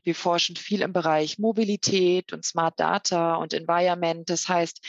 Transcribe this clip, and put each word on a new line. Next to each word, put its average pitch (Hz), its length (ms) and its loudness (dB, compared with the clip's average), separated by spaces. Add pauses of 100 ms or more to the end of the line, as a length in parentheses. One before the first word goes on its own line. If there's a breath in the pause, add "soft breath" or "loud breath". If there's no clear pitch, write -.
wir 165 140 0
forschen 175 400 0
viel 202 260 -2
im 185 100 -4
Bereich 156 460 0
Mobilität 196 920 0
und 165 120 -12
Smart 165 340 -2
Data 165 580 0
und 165 180 -4
Environment. 170 720 0
Das 175 200 -2
heißt, 175 400 0